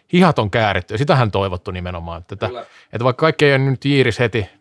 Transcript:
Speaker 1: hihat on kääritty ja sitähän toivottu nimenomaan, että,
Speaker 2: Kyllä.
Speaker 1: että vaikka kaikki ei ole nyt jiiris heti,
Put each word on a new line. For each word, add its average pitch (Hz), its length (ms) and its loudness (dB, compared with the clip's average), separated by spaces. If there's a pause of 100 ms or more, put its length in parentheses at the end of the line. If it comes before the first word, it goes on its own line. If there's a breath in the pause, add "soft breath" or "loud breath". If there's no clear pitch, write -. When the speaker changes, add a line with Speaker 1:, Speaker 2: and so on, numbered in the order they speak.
(120)
Speaker 1:
hihat 175 260 4
on 107 120 0
kääritty 104 440 0
ja 107 40 -4
sitähän 131 320 2
toivottu 98 400 -4
nimenomaan, 87 500 -10
että, 101 260 -8
Speaker 2:
Kyllä. 95 200 -12 (260 loud breath)
Speaker 1:
että 110 120 -4
vaikka 127 160 0
kaikki 156 240 2
ei 143 80 6
ole 135 60 2
nyt 135 260 -2
jiiris 131 340 2
heti, 117 320 -2 (100)